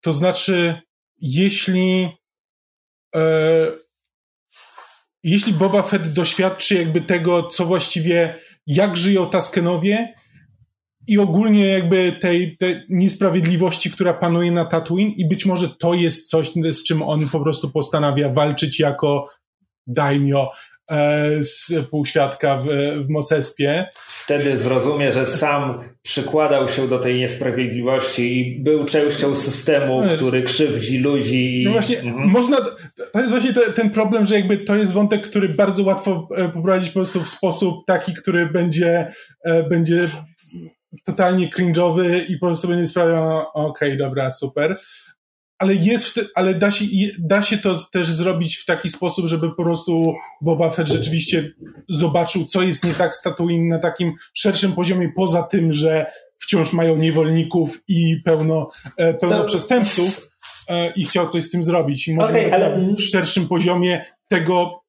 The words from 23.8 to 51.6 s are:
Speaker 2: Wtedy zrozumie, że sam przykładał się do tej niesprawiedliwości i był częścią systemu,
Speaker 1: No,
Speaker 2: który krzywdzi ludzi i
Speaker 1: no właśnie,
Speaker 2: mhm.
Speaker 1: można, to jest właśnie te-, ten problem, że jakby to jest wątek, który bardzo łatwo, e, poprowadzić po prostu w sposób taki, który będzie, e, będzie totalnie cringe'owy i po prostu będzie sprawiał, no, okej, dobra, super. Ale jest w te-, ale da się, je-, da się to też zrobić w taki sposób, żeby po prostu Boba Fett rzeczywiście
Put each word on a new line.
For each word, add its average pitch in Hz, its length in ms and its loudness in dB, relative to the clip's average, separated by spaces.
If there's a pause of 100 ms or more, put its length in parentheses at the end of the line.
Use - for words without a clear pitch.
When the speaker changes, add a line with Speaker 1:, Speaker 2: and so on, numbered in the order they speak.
Speaker 2:
Wtedy 143 640 -4
zrozumie, 127 560 0
że 127 120 0
sam 143 540 -2 (220)
przykładał 143 680 0
się 135 180 -2
do 127 120 0
tej 123 200 -2
niesprawiedliwości 123 1200 -2
i 127 240 -4
był 151 220 2
częścią 147 500 0
systemu, 139 680 0
Speaker 1:
No, 175 100 2
Speaker 2:
który 127 280 0
krzywdzi 120 540 0
ludzi 127 640 0
i - 40 2
Speaker 1:
no - 60 2
właśnie, 220 280 0
Speaker 2:
mhm. 127 300 0
Speaker 1:
można, 247 280 4 (560)
to 208 60 0
jest 247 120 0
właśnie 247 220 2
te-, 226 200 2
ten 220 160 2
problem, 214 360 2
że 208 100 2
jakby 202 220 2
to 202 180 0
jest 208 180 2
wątek, 208 360 2
który 196 200 0
bardzo 196 340 2
łatwo, 190 520 -2
e, 180 140 0
poprowadzić 175 400 0
po - 100 -18
prostu 185 240 -2
w - 60 -6
sposób 180 460 -2 (120)
taki, 180 260 0
który 175 320 0
będzie, 170 680 0 (320)
e, 165 180 2
będzie 170 440 2 (1000)
totalnie 185 440 0
cringe'owy 175 800 0
i 175 80 -4
po 180 80 -4
prostu 170 220 -2
będzie 175 200 0
sprawiał, 165 280 2 (100)
no, 160 280 -2
okej, 147 440 -2
dobra, 135 340 -2
super. 147 460 -4 (840)
Ale 190 160 2
jest 214 320 2
w - 60 -6
te-, 214 220 -4
ale 185 180 2
da 196 180 2
się, 208 200 -2
je-, 196 280 0
da 180 220 2
się 208 160 0
to 190 180 0 (160)
też 175 200 -2
zrobić 165 460 -2
w - 80 -10
taki 170 240 -2
sposób, 175 380 -4
żeby 165 220 0
po 170 140 -6
prostu 165 500 0 (280)
Boba 160 280 2
Fett 165 200 -2
rzeczywiście 151 640 -2 (360)